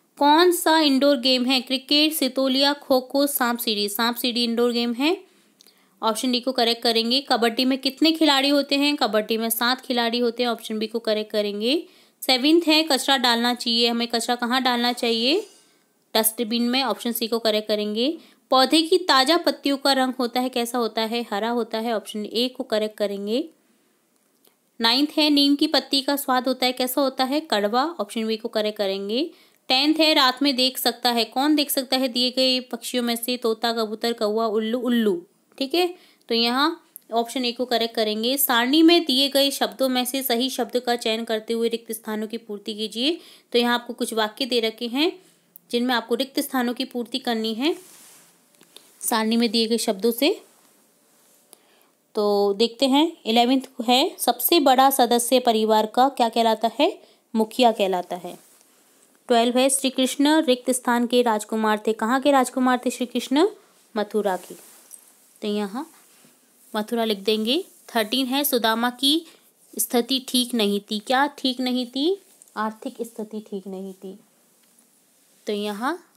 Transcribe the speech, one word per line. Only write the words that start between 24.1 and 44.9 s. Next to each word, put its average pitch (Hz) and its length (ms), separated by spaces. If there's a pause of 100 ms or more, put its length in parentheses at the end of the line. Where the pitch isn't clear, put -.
नाइन्थ 247 380
है, 302 120
नीम 285 240
की 302 120
पत्ती 269 360
का 285 140
स्वाद 254 320
होता 254 180
है, 254 60
कैसा 254 280
होता 262 240
है? 277 160
कड़वा, 254 600
ऑप्शन 214 240
बी 220 120
को 220 120
करेक्ट 214 300
करेंगे। 202 520 (380)
टेंथ 277 260
है, 311 200
रात 254 280
में 285 140
देख 254 220
सकता 240 320
है, 233 140
कौन 269 300
देख 285 160
सकता 262 260
है 262 120
दिए 240 220
गए 254 300
पक्षियों 247 420
में 233 140
से? 247 200
तोता, 233 360
कबूतर, 226 400
कौवा, 226 340
उल्लू, 220 320
उल्लू, 220 480 (320)
ठीक 269 160
है। 349 200 (340)
तो 240 60
यहाँ 254 480 (300)
ऑप्शन 233 320
ए 240 80
को 247 120
करेक्ट 226 300
करेंगे। 220 420
सारणी 262 460
में 339 220
दिए 269 240
गए 277 220
शब्दों 262 380
में 247 160
से 269 180
सही 254 280
शब्द 247 300
का 240 160
चयन 226 280
करते 220 280
हुए 233 160
रिक्त 226 240
स्थानों 214 340
की 220 100
पूर्ति 208 380
कीजिए। 220 460 (320)
तो 240 60
यहाँ 240 160
आपको 240 180
कुछ 233 220
वाक्य 220 320
दे 240 140
रखे 220 260
हैं, 285 260 (580)